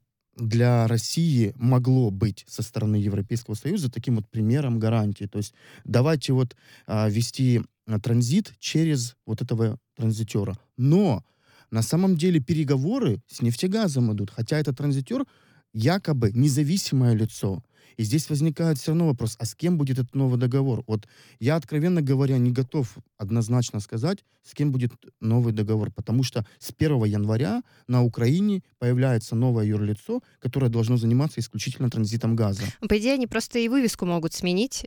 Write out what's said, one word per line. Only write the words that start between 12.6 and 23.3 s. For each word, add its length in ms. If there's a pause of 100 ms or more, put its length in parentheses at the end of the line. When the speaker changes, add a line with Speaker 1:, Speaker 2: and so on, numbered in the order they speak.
Speaker 1:
с 140
«Нефтегазом» 720
идут, 180
хотя 280
этот 180
транзитёр 480 (480)
якобы 600
независимое 800
лицо. 480 (340)
И 60
здесь 260
возникает 480
всё 140
равно 160
вопрос, 320
а 60
с 100
кем 220
будет 220
этот 160
новый 220
договор? 480
Вот 220 (320)
я, 160
откровенно 460
говоря, 360
не 140
готов 460 (200)
однозначно 640